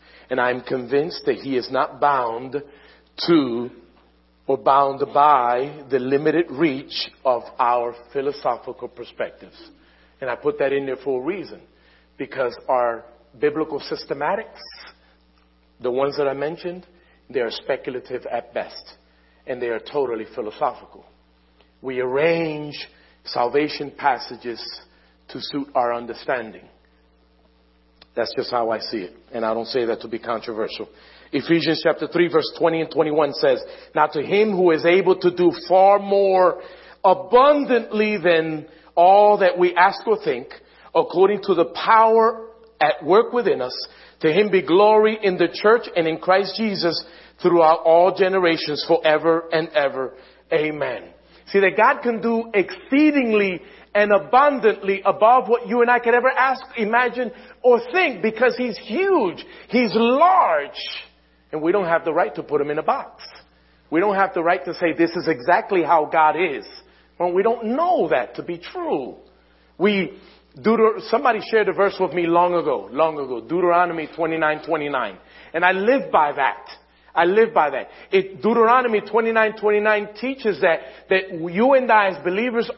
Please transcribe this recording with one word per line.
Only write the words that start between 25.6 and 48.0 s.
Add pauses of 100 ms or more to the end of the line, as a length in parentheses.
our
understanding. (1500)
That's
just
how
I
see
it, (200)
and
I
don't
say
that
to
be
controversial. (440)
Ephesians
chapter
three,
verse
twenty
and
twenty-one
says, (320)
"Now
to
him
who
is
able
to
do (160)
far
more (440)
abundantly
than (300)
all
that
we
ask
or
think, (440)
according
to
the
power (320)
at
work
within
us, (340)
to
him
be
glory
in
the
church
and
in
Christ
Jesus (360)
throughout
all